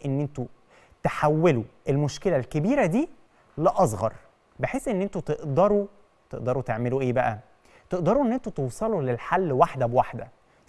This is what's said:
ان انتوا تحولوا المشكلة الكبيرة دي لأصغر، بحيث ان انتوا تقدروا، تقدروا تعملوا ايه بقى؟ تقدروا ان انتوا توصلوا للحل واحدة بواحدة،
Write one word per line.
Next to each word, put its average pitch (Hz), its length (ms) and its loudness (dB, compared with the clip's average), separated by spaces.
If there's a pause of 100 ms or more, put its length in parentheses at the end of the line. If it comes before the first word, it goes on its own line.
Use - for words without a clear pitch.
ان 139 140 0
انتوا 135 260 -4 (580)
تحولوا 151 600 2 (260)
المشكلة 147 460 0
الكبيرة 170 500 0
دي 214 240 0 (480)
لأصغر، 113 560 2 (460)
بحيث 135 280 -4
ان 202 140 0
انتوا 196 200 -4
تقدروا، 170 640 2 (440)
تقدروا 127 320 -2
تعملوا 120 400 -2
ايه 127 120 0
بقى؟ 120 260 0 (500)
تقدروا 185 340 2
ان 233 100 0
انتوا 254 180 -6
توصلوا 170 500 -2
للحل 139 500 0
واحدة 135 340 2
بواحدة، 117 420 0 (420)